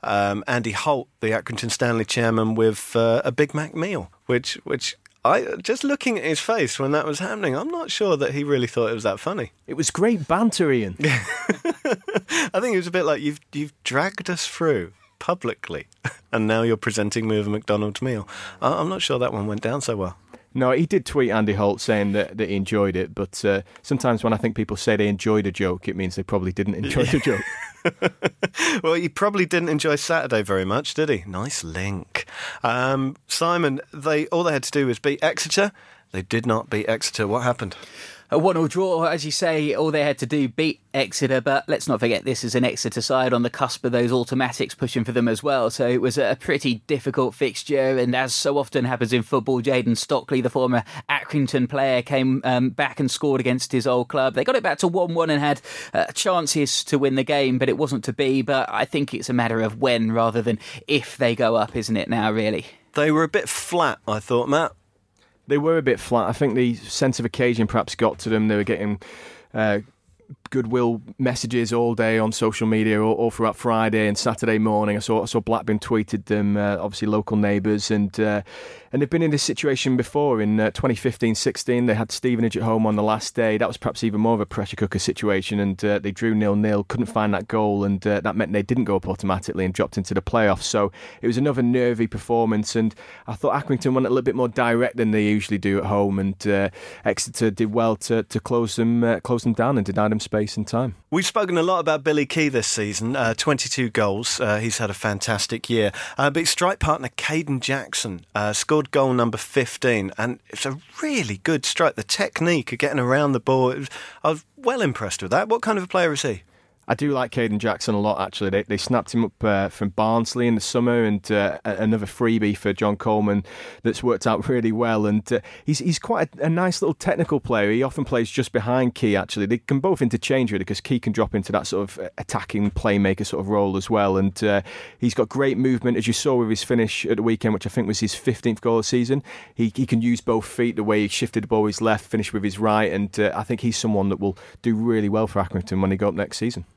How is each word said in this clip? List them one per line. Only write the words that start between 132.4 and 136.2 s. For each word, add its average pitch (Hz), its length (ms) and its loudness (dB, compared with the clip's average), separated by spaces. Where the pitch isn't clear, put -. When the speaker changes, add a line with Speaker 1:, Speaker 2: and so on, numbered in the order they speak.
Speaker 2:
playmaker 101 520 2
sort - 160 -4
of 98 80 -6
role 101 280 2
as 98 120 -4
well. 101 280 4
And, 95 260 0
uh, 101 200 2
he's 120 160 0
got 113 140 0
great 135 280 0
movement, 123 400 0
as 107 120 -2
you 117 40 2
saw 135 220 0